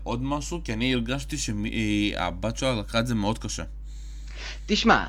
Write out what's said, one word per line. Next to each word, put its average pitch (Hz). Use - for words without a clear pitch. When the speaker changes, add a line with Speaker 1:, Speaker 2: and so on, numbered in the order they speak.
Speaker 1:
עוד 123
משהו? 147
כי 117
אני 127
הרגשתי 131
שמ-, 104
אה, 104
הבת 95
שלה 131
לקחה 110
את 117
זה 120
מאוד 104
קשה. -
Speaker 2:
תשמע, 202